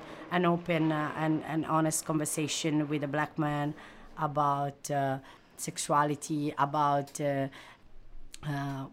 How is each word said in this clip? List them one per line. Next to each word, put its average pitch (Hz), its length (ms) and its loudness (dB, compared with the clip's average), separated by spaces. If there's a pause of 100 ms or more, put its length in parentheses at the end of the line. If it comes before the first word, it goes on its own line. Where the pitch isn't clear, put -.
(300)
an 180 140 2
open, 170 480 4
uh, 151 240 0
and, 156 280 2
an 151 200 -2
honest 156 400 2
conversation 151 840 0
with 147 140 0
a 143 60 -2
black 147 300 0
man 147 360 0 (440)
about, 143 720 0
uh, 139 280 2 (380)
sexuality, 147 1000 0
about, 143 640 2
uh, 139 280 0 (1000)
uh, 139 460 -4